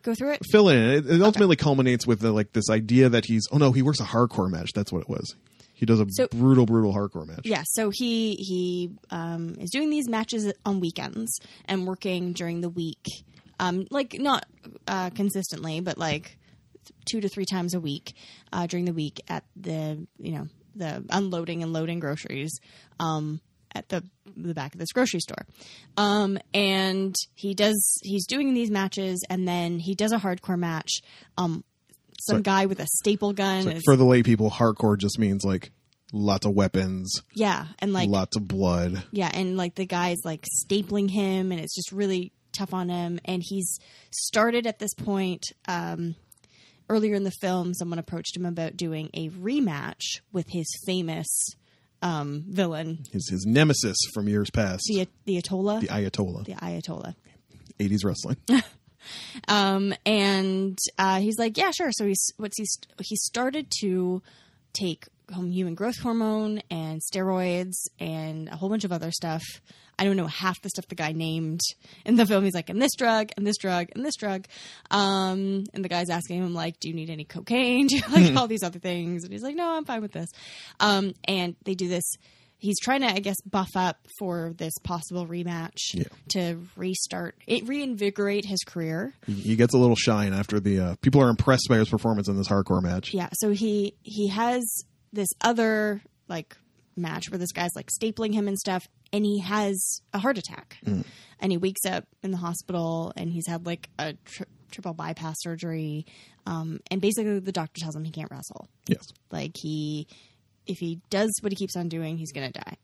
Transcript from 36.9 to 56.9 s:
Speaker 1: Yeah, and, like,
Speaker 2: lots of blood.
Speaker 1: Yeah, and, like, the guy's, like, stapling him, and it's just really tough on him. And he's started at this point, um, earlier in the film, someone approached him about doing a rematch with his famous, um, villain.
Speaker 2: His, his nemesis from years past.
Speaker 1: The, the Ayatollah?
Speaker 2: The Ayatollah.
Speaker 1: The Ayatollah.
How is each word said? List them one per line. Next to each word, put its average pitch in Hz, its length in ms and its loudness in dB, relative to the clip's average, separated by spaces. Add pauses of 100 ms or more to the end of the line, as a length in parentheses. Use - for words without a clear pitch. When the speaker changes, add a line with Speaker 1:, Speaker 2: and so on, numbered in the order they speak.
Speaker 1:
Yeah, 202 340 0 (120)
and, 196 140 0
like, 180 160 2
Speaker 2:
lots 95 280 2
of 101 100 -4
blood. 90 640 2
Speaker 1:
Yeah, 190 220 0
and, 185 240 -2
like, 175 180 -2
the 190 100 -4
guy's, 175 380 0
like, 160 220 -6 (200)
stapling 202 440 0
him, 190 420 0
and 170 80 -4
it's - 160 -8
just - 160 -8
really 190 400 -2 (200)
tough 196 240 -6
on 180 140 -2
him. 175 360 -4
And 180 180 -2
he's 185 360 -4 (320)
started 233 560 2
at 214 100 -4
this 208 160 -6
point, 190 500 -2 (240)
um, 170 460 -4 (760)
earlier 214 280 2
in 196 80 0
the 190 80 -2 (100)
film, 180 320 0
someone 170 240 -4
approached 165 400 -8
him 180 80 -4
about 170 320 -4
doing 156 380 -4
a 160 140 -6
rematch 180 920 -2 (100)
with 180 180 -2
his 165 180 -4 (180)
famous, 165 420 -2 (760)
um, 151 440 -4
villain. 165 520 -2 (120)
Speaker 2:
His, 95 180 -6
his 95 180 -4
nemesis 131 500 4 (160)
from 104 160 -2
years 104 220 2
past. 98 360 0
Speaker 1:
The, 190 200 0 (180)
the 185 160 0
Ayatollah? 202 400 -2
Speaker 2:
The 208 60 -2
Ayatollah. 180 580 -2
Speaker 1:
The 185 80 -12
Ayatollah. 170 640 -10 (640)